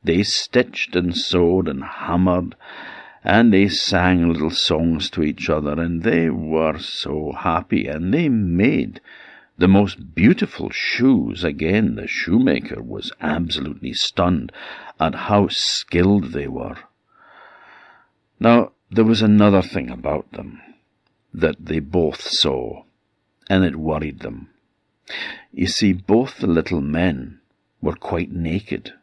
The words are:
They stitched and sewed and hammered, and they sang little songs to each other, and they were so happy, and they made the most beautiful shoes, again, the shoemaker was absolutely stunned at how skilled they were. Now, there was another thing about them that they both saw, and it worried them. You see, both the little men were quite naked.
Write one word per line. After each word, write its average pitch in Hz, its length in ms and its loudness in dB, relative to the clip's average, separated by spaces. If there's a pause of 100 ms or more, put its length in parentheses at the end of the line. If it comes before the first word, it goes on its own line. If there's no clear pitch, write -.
They 90 220 0
stitched - 720 -2
and 87 180 0
sewed 87 540 2
and 69 160 -6
hammered, 90 720 -2 (680)
and 110 260 6
they 98 160 6
sang 90 600 2
little 80 220 0
songs 80 580 0
to 85 140 -2
each - 260 -4
other, 76 240 0
and 85 280 -4
they 82 280 2
were 80 500 -2
so 73 540 -6
happy, 82 540 -2
and 82 260 -2
they 160 160 2
made 110 720 0 (580)
the 90 80 4
most 98 460 2
beautiful - 560 2
shoes, 113 760 0
again, 90 520 0
the 107 120 -10
shoemaker 80 760 0
was 55 380 -12
absolutely 76 760 -6
stunned 87 580 0 (480)
at 80 160 0
how 101 320 2
skilled 92 760 0
they 71 220 -8
were. 64 300 -10 (1600)
Now, 117 340 4 (180)
there 110 120 4
was 110 200 4
another 104 400 6
thing 67 260 -6
about 65 420 -6
them - 300 -16 (720)
that 80 320 -2
they 80 140 -2
both 78 420 0
saw, 64 640 -4 (680)
and 95 140 4
it 78 120 0
worried 78 440 -4
them. - 300 -12 (1000)
You - 140 -2
see, 98 260 2
both 107 460 0
the - 100 -2
little 82 340 0
men 73 580 -2 (420)
were - 140 -2
quite - 360 -6
naked. 85 720 -6